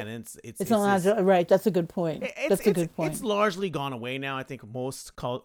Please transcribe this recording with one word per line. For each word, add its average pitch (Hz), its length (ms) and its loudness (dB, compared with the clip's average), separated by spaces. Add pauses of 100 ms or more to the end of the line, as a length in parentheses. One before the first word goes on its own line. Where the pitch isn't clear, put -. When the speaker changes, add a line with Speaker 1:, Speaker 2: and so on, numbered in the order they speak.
Speaker 1:
right. - 20 -10
Speaker 2:
It's, 113 280 -12
it's, - 80 -20
Speaker 1:
It's - 180 -10
Speaker 2:
it's, 190 80 -2
Speaker 1:
not 202 260 4
Speaker 2:
it's 175 80 0
Speaker 1:
ju-, 202 180 4
right. 180 240 6
That's 190 200 6
a 220 40 2
good 170 180 0
point. 170 360 -4
Speaker 2:
It, 254 120 -6
it's, 262 120 -4
Speaker 1:
That's 302 180 2
a 214 40 6
Speaker 2:
it's, 180 100 4
Speaker 1:
good 165 160 -2
point. 160 160 -2
Speaker 2:
it's 147 100 -8
largely 202 480 0
gone 139 220 -4
away 123 260 -6
now. 139 180 -6
I 131 60 -6
think 127 240 -12
most 127 500 -8
cul-, 127 280 -6